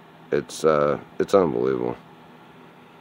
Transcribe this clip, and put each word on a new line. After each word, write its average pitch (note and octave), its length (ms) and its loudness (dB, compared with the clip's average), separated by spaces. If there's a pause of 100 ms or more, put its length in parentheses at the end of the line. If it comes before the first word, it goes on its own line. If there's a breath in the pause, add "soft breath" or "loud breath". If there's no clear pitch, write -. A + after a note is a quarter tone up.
(320)
it's, - 320 -6
uh, D2 360 2 (200)
it's - 140 -4
unbelievable. B1+ 600 0 (1040)